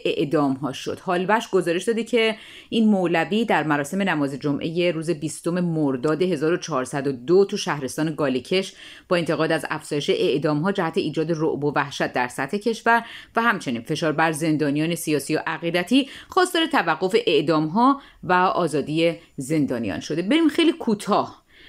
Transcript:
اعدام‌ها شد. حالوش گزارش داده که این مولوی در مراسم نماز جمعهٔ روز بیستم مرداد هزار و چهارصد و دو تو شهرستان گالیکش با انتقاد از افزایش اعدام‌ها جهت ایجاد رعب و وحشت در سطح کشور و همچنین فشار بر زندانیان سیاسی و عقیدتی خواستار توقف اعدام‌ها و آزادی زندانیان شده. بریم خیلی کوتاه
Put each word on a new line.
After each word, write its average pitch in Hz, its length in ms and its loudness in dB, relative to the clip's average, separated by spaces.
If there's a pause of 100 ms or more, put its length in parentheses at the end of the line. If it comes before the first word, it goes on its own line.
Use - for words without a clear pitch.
اعدام‌ها 143 680 0
شد. - 280 -8
حالوش 190 500 0
گزارش 175 340 0
داده 233 200 -2
که 226 320 0 (320)
این 220 200 2
مولوی 180 560 2
در 185 180 2
مراسم 151 400 -2
نماز 147 320 0
جمعهٔ 160 560 -2
روز 160 200 -4
بیستم 165 500 -4
مرداد 156 640 0
هزار 165 300 0
و 175 40 0
چهارصد 143 500 -4
و 143 60 0
دو 151 320 4
تو 202 120 -4
شهرستان 151 580 -4
گالیکش 147 600 -2 (340)
با 185 80 2
انتقاد 160 360 0
از 160 180 -2
افزایش 151 400 -4
اعدام‌ها 156 600 2
جهت 170 260 -2
ایجاد 160 340 -2
رعب 151 320 -2
و 143 120 0
وحشت 147 360 -2
در 123 160 0
سطح 135 280 -6
کشور 226 480 0 (320)
و 233 60 2
همچنین 147 400 -2
فشار 156 300 -2
بر 160 200 2
زندانیان 151 640 0
سیاسی 151 420 -2
و - 100 0
عقیدتی 175 600 0 (200)
خواستار 359 380 2
توقف 185 500 2 (100)
اعدام‌ها 165 760 2 (240)
و 165 80 2
آزادی 165 840 2 (220)
زندانیان 127 640 -2
شده. 160 220 -4
بریم 302 260 2
خیلی 320 240 2
کوتاه 202 680 -2 (260)